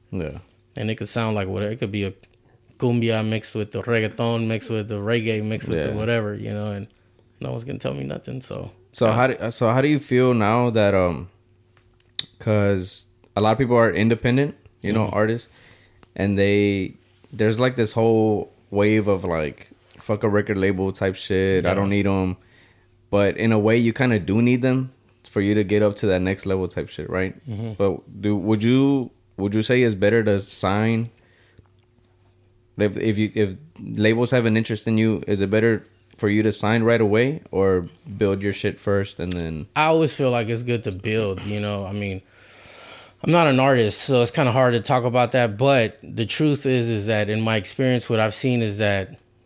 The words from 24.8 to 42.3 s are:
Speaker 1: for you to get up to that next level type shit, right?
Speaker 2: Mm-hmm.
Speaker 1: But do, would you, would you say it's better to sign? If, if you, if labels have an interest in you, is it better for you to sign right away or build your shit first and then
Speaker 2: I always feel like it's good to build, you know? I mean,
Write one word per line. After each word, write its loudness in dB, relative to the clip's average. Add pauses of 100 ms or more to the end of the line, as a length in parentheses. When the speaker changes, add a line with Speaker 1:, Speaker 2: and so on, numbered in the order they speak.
Speaker 1:
for -4
you 2
to 2
get 2
up 2
to -2
that 2
next -2
level -2
type -8
shit, -12
right? -4 (140)
Speaker 2:
Mm-hmm. -8
Speaker 1:
But -4
do, 0
would 0
you, 2 (260)
would -2
you 0
say 2
it's 2
better 2
to 2
sign? -2 (1700)
If, 0
if 0
you, 0
if 0 (260)
labels 0
have 2
an 2
interest -2
in 2
you, 2
is 0
it 0
better 2 (300)
for 0
you 2
to 2
sign 0
right 4
away 2 (100)
or 2 (300)
build 0
your -2
shit -4
first -4
and -4
then -6
Speaker 2:
I 2
always 2
feel 0
like -2
it's -6
good -4
to -6
build, -4
you -6
know? -4
I -10
mean, -6 (1000)